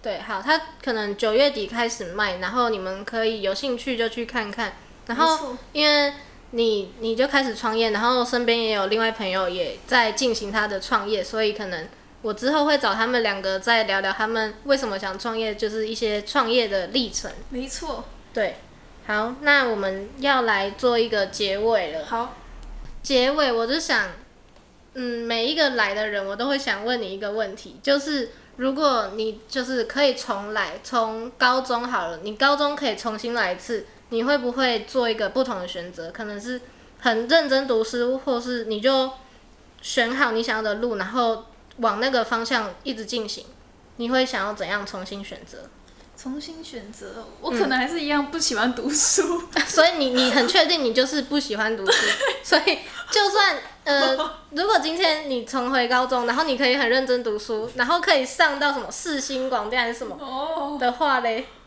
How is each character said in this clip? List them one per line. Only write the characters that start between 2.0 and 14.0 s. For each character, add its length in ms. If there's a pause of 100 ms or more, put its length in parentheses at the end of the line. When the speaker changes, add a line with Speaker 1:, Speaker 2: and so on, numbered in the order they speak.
Speaker 1:
卖， 240
然 160
后 160
你 100
们 260
可 200
以 160
有 140
兴 220
趣 200
就 100
去 200
看 240
看。 240 (320)
然 100
后， 160
Speaker 2:
没 60
错。 200 (140)
Speaker 1:
因 160
为 240 (380)
你， 500
你 160
就 100
开 160
始 120
创 220
业， 140
然 120
后 200
身 220
边 140
也 140
有 160
另 120
外 120
朋 140
友 220
也 380
在 260
进 220
行 180
他 160
的 100
创 300
业， 160
所 180
以 120
可 120
能 220 (320)
我 140
之 160
后 160
会 100
找 160
他 140
们 160
两 180
个 180
再 260
聊 160